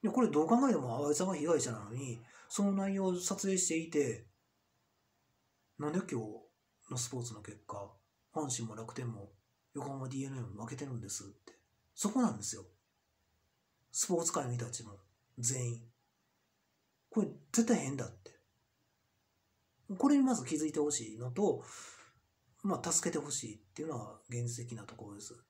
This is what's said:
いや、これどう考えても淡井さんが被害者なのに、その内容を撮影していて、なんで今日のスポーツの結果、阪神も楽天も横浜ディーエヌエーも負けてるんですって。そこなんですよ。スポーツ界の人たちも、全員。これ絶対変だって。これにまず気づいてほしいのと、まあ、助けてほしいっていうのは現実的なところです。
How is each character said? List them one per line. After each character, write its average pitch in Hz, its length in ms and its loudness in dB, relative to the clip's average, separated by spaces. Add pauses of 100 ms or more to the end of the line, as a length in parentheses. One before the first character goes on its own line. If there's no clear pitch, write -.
い 226 60 0
や、 196 60 4
こ 254 80 4
れ 220 100 6
ど 147 140 6
う - 20 0
考 226 100 8 (120)
え 240 40 6
て 170 60 4
も 131 240 -2
淡 147 80 2
井 147 60 6
さ 185 80 2
ん - 20 0
が 190 80 0
被 147 100 -2
害 160 160 6
者 123 120 -2
な 104 80 -6
の 104 120 -10
に、 123 280 -6 (280)
そ - 140 0
の 202 100 4
内 196 220 2
容 190 120 2
を 180 120 2
撮 196 300 -2
影 190 100 4
し - 80 2
て 160 100 2
い 165 140 -2
て、 131 380 2 (1500)
な 147 140 -4
ん - 20 -4
で 180 60 2
今 143 220 -2
日 107 60 -6 (600)
の 131 80 -6
ス - 140 -4
ポ 131 80 -4
ー 120 60 -4
ツ 117 100 -8
の 104 80 -14
結 104 240 -14
果、 101 260 -10 (400)
阪 151 160 -2
神 120 200 -4
も 104 80 -12
楽 113 180 -10
天 123 160 -4
も 101 220 -12 (420)
横 139 160 -6
浜 135 180 -6
デ 135 100 -6
ィ 135 40 -4
ー 139 40 -4
エ 135 40 -8
ヌ 135 60 -8
エ - 20 -6
ー 98 160 -6
も 101 80 -8
負 113 80 -8
け - 60 -8
て 139 100 -8
る 135 60 -6
ん 117 80 -4
で 95 80 -10
す - 160 -8
っ - 20 -14 (180)
て。 - 140 -20 (380)
そ 208 140 0
こ 247 120 4
な 208 80 6
ん 107 60 -2
で 101 80 -8
す - 100 -4
よ。 - 100 -12 (1300)
ス - 160 0
ポ 175 120 2
ー 165 40 0
ツ - 100 0
界 143 140 0
の 120 80 -2
人 120 100 -2
た 120 60 -8
ち - 140 -8
も、 98 80 -14 (440)
全 123 320 0
員。 117 140 -6 (1300)
こ 214 120 2
れ - 60 0 (240)
絶 226 140 4
対 226 120 6
変 139 180 -2
だ 113 100 -2
っ - 20 -8
て。 - 300 -18 (1600)
こ 269 100 4
れ 285 80 8
に 277 60 8
ま 262 140 6
ず 127 100 -4
気 160 80 -2
づ 156 120 0
い 151 60 0
て - 60 0
ほ 113 140 2
し 110 220 -4
い 113 40 -12
の 123 140 -6
と、 196 320 2 (1000)
ま 180 220 2
あ、 175 80 0
助 - 160 2
け 160 40 0
て 160 60 0
ほ 143 140 -4
し 107 200 -6
い 104 40 -12
っ - 20 -20 (160)
て 143 80 -6
い 156 40 -4
う - 20 -4
の 135 100 -4
は - 300 -10
現 120 180 -2
実 120 180 -6
的 120 120 -10
な 101 80 -12
と - 100 -16
こ 104 140 -12
ろ 101 80 -12
で 101 40 -14
す。 - 140 -14 (140)